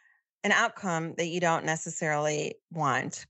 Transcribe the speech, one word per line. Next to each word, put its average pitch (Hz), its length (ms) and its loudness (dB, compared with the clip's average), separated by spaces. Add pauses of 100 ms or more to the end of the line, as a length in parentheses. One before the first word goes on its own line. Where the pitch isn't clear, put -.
(440)
an 202 80 2
outcome 180 640 0
that 170 80 0
you 175 140 -2
don't 165 260 2
necessarily 151 880 0 (180)
want. 143 580 -2